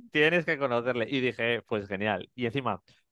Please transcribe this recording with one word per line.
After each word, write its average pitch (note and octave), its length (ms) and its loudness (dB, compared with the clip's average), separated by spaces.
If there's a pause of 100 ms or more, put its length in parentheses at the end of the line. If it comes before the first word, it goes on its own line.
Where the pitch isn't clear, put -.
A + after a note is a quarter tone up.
(120)
"Tienes D#3+ 320 4
que D#3 140 -2
conocerle". A#2+ 500 0
Y C3+ 120 -2
dije, A#2 420 0
"Pues G#2 260 -4
genial". G2+ 460 -2
Y B2 120 -4
encima, A#2 360 -4 (300)